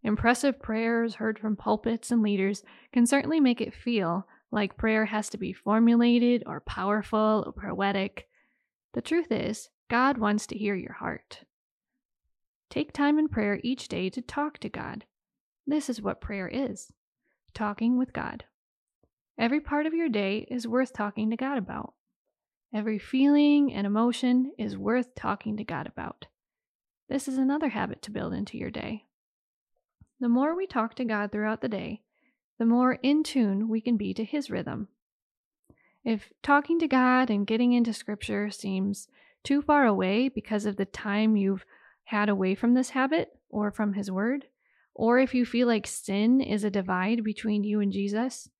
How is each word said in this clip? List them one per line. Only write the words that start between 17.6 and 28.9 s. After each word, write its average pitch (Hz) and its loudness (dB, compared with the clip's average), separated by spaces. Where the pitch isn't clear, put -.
with 254 -2
God. - -8
Every 247 2
part 294 -2
of 320 -2
your 330 0
day 208 -2
is 240 -6
worth 247 0
talking 214 -4
to 226 -2
God 269 -4
about. - -8
Every 214 -2
feeling 285 6
and 202 -2
emotion 247 2
is 202 -6
worth 233 -2
talking 214 -6
to 214 -8
God 165 -8
about. - -12
This 269 -4
is 262 -2
another 277 2
habit - -6
to 208 -14
build - -6
into - -8
your - -8
day. - -10